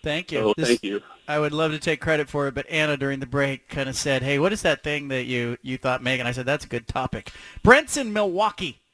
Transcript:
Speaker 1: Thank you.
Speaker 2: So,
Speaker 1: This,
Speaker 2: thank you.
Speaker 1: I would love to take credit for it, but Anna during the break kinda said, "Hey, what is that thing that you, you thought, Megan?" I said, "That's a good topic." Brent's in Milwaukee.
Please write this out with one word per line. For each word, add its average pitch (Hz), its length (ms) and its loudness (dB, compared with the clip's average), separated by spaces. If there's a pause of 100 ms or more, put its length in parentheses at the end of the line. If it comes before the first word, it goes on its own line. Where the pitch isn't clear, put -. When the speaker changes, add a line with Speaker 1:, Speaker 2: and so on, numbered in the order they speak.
Speaker 1:
Thank 156 280 -4
you. 139 80 0
Speaker 2:
So, 110 180 4
Speaker 1:
This, 160 120 2
Speaker 2:
thank 120 140 4
you. 101 180 -4 (260)
Speaker 1:
I 151 120 0
would 147 140 0
love 156 180 2
to 151 80 -4
take 156 220 -2
credit 151 280 0
for 143 180 0
it, 127 80 -4
but 143 140 -6
Anna 156 280 2
during 139 220 -2
the 135 60 -6
break 135 440 -2
kinda 135 240 -4
said, 135 300 0
"Hey, 139 160 2
what 190 140 4
is 214 100 -6
that 156 200 2
thing 147 260 -4
that 127 160 -2
you, 120 360 -2
you 127 160 -6
thought, 127 260 -2
Megan?" 127 240 0
I 123 40 0
said, 123 140 -4
"That's 143 200 -2
a - 20 -20
good 117 200 -6
topic." 127 440 -6 (320)
Brent's 262 340 8
in 240 160 -4
Milwaukee. 196 680 -2 (140)